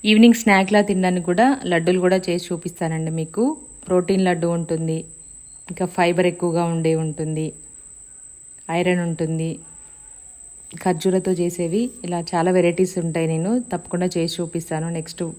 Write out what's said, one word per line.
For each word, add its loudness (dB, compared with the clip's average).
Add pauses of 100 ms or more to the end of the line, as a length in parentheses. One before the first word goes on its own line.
(100)
ఈవినింగ్ 8
స్నాక్లా 4
తినడానికి 0
కూడా 4 (260)
లడ్డూలు 2
కూడా 4 (100)
చేసి -2
చూపిస్తానండి -4
మీకు. -2 (420)
ప్రోటీన్ 2
లడ్డు 0 (100)
ఉంటుంది, -4 (680)
ఇంకా -6 (120)
ఫైబర్ 2
ఎక్కువగా -2
ఉండే 0 (100)
ఉంటుంది, -4 (1300)
ఐరన్ 0
ఉంటుంది, -2 (1300)
ఖర్జూరతో 0
చేసేవి, -2 (240)
ఇలా -4 (160)
చాలా 2
వెరైటీస్ 2 (140)
ఉంటాయి. -2
నేను -2 (220)
తప్పకుండా -4 (120)
చేసి -2
చూపిస్తాను -6 (120)
నెక్స్ట్ -10 (160)